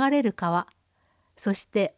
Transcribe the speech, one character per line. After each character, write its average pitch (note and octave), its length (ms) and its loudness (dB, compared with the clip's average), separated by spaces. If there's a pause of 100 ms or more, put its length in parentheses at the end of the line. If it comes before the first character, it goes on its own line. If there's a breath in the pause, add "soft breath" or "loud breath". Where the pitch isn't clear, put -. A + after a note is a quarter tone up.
(100)
れ C#4+ 120 2
る A3 100 0
川、 E3+ 360 -2 (680)
そ G3 180 -2
し - 100 -8
て - 340 -2